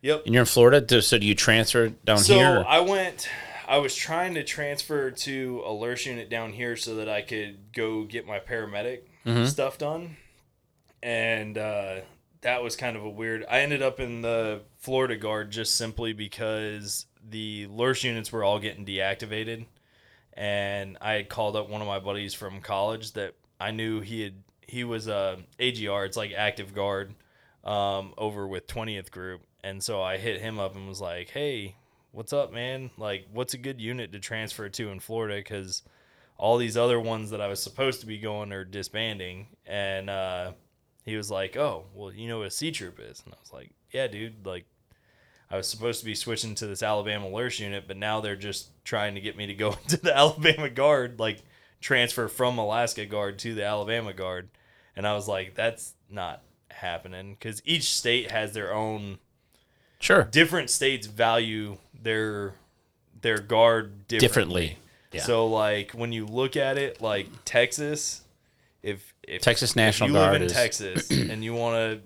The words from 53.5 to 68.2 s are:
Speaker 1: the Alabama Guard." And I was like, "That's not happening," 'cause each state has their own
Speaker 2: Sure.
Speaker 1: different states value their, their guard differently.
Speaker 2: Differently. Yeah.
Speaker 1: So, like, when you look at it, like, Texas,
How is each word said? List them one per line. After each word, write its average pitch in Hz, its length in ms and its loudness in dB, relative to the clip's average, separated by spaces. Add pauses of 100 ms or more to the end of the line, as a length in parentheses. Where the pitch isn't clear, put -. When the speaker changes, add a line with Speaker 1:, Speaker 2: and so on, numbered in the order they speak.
Speaker 1:
the 104 100 -4
Alabama 104 480 -2
Guard." 92 360 -6 (480)
And 98 100 -4
I 104 80 2
was 104 140 -4
like, 95 260 -4
"That's 113 380 -2 (180)
not 92 320 -8 (280)
happening," 92 680 -10
'cause 110 240 -10
each 160 280 -2
state 120 380 0
has 110 220 -2
their 101 220 -4
own 107 440 -4 (840)
Speaker 2:
Sure. - 240 6
Speaker 1:
different 156 460 4
states 135 360 2
value 110 720 0 (160)
their, 107 600 -2 (680)
their 110 160 2
guard 110 720 4
differently. 113 200 6
Speaker 2:
Differently. 87 500 2 (340)
Yeah. - 100 -6
Speaker 1:
So, 113 240 4
like, 107 460 0
when 117 200 -4
you 110 140 -4
look 127 300 -2
at 135 220 2
it, 139 220 -4
like, 104 260 -2 (200)
Texas, 147 760 0 (600)